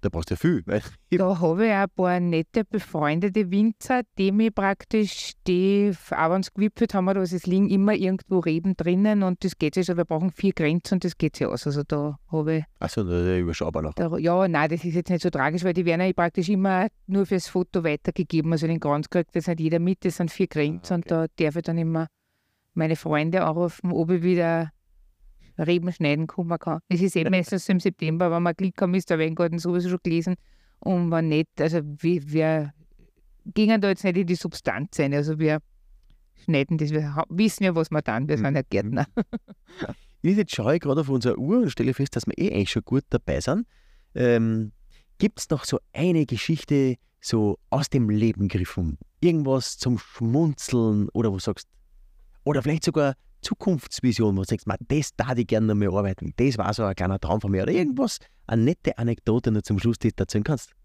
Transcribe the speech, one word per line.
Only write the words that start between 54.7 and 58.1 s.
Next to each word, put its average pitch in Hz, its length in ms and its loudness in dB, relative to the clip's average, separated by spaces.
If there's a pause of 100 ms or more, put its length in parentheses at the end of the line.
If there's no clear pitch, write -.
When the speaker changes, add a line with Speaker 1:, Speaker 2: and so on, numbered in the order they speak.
Speaker 1:
das 147 280 -2
darf 127 220 -2
ich 117 80 0
gerne 110 220 2
noch 107 80 2
mal 101 200 2
arbeiten. 98 400 -2
Das 123 220 2
war 101 160 -2
so 117 100 -2
ein 98 100 -2
kleiner 95 260 -2
Traum 95 200 -2
von 101 100 -4
mir.“ 95 120 2
Oder 113 100 -2
irgendwas, 277 460 0 (280)